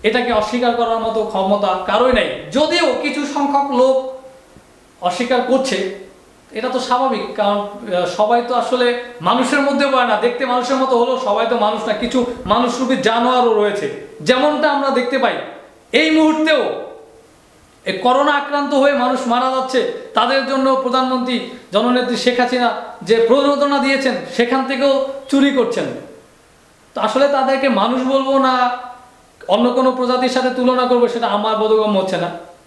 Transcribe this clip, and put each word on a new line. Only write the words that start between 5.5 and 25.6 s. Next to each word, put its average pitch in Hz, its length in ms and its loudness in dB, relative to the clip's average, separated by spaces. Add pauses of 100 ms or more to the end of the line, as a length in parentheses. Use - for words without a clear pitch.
এটা 226 160 -6
তো 254 100 -2
স্বাভাবিক, 247 560 -2
কারণ, 208 220 0
আহ, 202 480 -4
সবাই 214 420 2
তো 247 80 -2
আসলে 240 480 0 (180)
মানুষের 247 380 2
মধ্যে 277 280 2
পড়ে 262 200 2
না। 214 100 0
দেখতে 240 280 -2
মানুষের 247 300 0
মতো 262 220 2
হলেও 240 220 0
সবাই 214 300 0
তো 240 80 0
মানুষ 214 300 0
না, 214 60 -2
কিছু 240 320 -2 (200)
মানুষরূপী 240 500 0
জানোয়ারও 240 580 2
রয়েছে। 208 540 -2 (140)
যেমনটা 277 500 2
আমরা 277 180 0
দেখতে 247 280 0
পাই, 233 160 0 (580)
এই 311 200 4
মুহূর্তেও 311 720 2 (1040)
এই 190 120 -4
করোনা 269 340 2
আক্রান্ত 285 420 -2
হয়ে 277 200 4
মানুষ 254 340 0
মারা 247 240 2
যাচ্ছে, 262 640 -2
তাদের 247 340 2
জন্য 262 280 2
প্রধানমন্ত্রী 254 720 -2 (220)
জননেত্রী 240 440 0
শেখ 240 240 0
হাসিনা 247 420 0 (200)
যে 226 260 4
প্রণোদনা 285 500 4
দিয়েছেন, 262 380 0 (200)
সেখান 247 300 0
থেকেও 269 420 0 (220)
চুরি 277 220 4
করছেন। - 340 0 (1080)